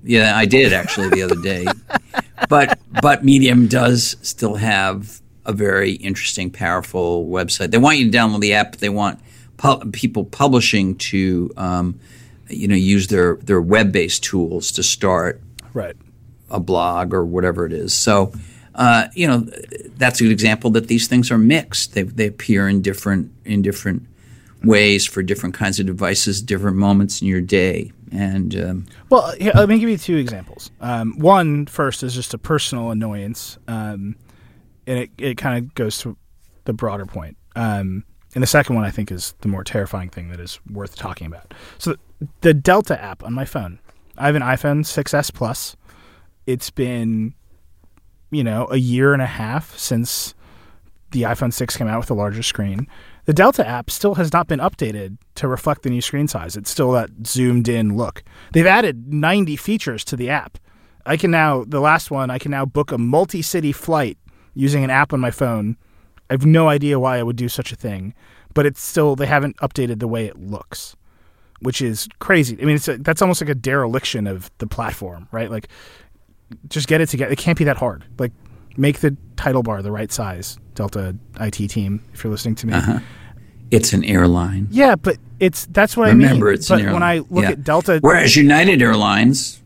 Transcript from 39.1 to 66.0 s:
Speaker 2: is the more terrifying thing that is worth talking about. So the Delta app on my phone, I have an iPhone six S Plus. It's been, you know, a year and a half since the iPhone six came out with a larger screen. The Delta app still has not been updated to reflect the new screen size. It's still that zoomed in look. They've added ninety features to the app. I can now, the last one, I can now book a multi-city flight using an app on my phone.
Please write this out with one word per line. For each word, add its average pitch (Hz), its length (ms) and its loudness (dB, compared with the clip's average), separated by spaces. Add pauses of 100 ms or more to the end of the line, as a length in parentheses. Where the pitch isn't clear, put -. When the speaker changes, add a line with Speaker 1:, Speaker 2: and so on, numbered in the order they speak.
Speaker 2:
is 90 300 -10
the 107 60 -2
more 95 140 -4
terrifying 98 460 -6
thing 87 220 -14
that 87 100 -16
is 87 180 -16 (140)
worth 101 240 -14
talking 90 300 -12
about. - 260 -18 (240)
So - 200 -6 (440)
the 165 140 6
Delta 180 460 2
app - 220 -16
on 117 120 -10
my 131 100 -6
phone, 90 340 -10 (380)
I - 80 -10
have 147 120 2
an 139 60 0
iPhone 143 440 0
six - 260 -4
S 143 180 0
Plus. - 460 -8 (680)
It's 127 240 -4
been, 117 640 -4 (960)
you 151 120 -2
know, 117 280 -2
a 131 80 0
year 127 340 2
and 139 80 0
a 127 60 -2
half 123 520 -8
since - 560 -6 (760)
the 123 120 -4
iPhone 120 300 -2
six - 240 -6
came 113 120 -4
out 110 120 -4
with - 100 -8
a 127 40 -2
larger 104 280 -4
screen. 101 440 -4 (380)
The 151 100 2
Delta 214 320 4
app 120 240 -8
still 202 240 -2
has 165 180 -2
not 170 160 0
been 160 100 -4
updated 104 600 -6 (160)
to - 140 -6
reflect 135 340 -4
the 131 80 -4
new 120 100 -2
screen 143 280 -4
size. - 280 -8
It's 104 140 -10
still 127 220 0
that 117 180 0 (160)
zoomed 120 420 0
in 113 260 0
look. 110 300 -6 (280)
They've 165 140 4
added 156 460 2
ninety 160 420 0
features 143 500 -6
to - 120 -8
the 123 140 -6
app. - 260 -6 (480)
I 156 140 -2
can 175 120 2
now, 156 340 2
the 139 160 -4
last 151 300 2
one, 135 200 -4
I 127 80 -6
can 147 120 -8
now 135 140 -2
book 139 260 -2
a 143 60 -4
multi-city 156 760 0
flight 151 440 -4 (380)
using 139 280 2
an 131 60 -2
app 139 240 2
on 135 80 0
my 123 100 0
phone. 113 460 -2 (540)